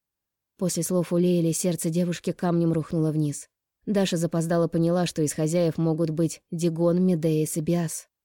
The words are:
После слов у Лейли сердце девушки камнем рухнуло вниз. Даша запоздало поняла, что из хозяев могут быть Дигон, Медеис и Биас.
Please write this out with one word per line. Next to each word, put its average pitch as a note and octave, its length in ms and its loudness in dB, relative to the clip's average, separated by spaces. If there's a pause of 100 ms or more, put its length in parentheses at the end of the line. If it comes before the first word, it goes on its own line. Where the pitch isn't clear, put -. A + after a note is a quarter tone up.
(580)
После F3 260 -2
слов F3 300 0
у - 20 2
Лейли F3 380 4
сердце F3 360 -2
девушки F3 440 -2
камнем E3+ 400 0
рухнуло D#3 380 0
вниз. D3 360 -2 (380)
Даша F#3+ 320 0
запоздало E3+ 500 0
поняла, E3+ 380 0
что E3 160 -4
из D3 100 0
хозяев D#3+ 460 0
могут D#3+ 320 0
быть D#3+ 320 -2 (100)
Дигон, E3+ 500 0
Медеис D#3+ 540 2
и E3+ 60 -2
Биас. E3+ 480 -2 (160)